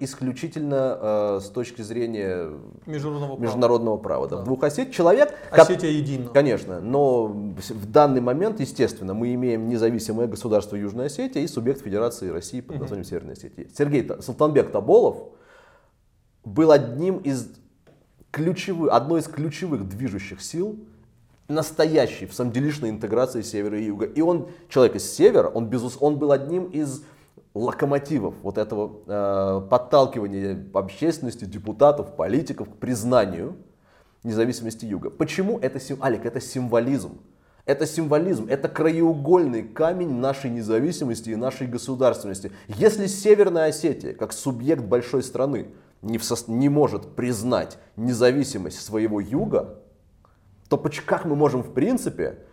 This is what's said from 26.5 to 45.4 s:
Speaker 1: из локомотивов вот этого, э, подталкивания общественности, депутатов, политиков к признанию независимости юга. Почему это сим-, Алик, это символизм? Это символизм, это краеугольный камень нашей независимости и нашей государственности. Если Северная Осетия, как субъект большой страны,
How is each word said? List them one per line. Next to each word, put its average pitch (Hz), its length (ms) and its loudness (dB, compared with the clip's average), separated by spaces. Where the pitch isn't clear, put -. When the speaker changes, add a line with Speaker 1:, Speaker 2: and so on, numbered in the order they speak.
Speaker 1:
из 143 360 -6
локомотивов 139 880 0
вот 98 140 -6
этого, 107 360 -2
э, 98 600 0
подталкивания 101 1040 2
общественности, 113 720 -2
депутатов, 107 720 2
политиков 101 540 -2
к - 60 -20
признанию 117 800 0
независимости 113 640 -2
юга. 95 240 -6
Почему 190 480 -2
это 131 200 -4
сим-, 131 240 -8
Алик, 110 220 -2
это 120 160 -6
символизм? 120 800 -2
Это 143 200 2
символизм, 160 640 0
это 156 200 -2
краеугольный 160 920 2
камень 160 520 -2
нашей 131 360 -2
независимости 117 800 -2
и 110 60 -4
нашей 127 320 -4
государственности. 117 840 0
Если 202 400 2
Северная 196 600 4
Осетия, 151 480 -2
как - 180 -6
субъект 135 500 -2
большой 123 400 0
страны, 127 460 -2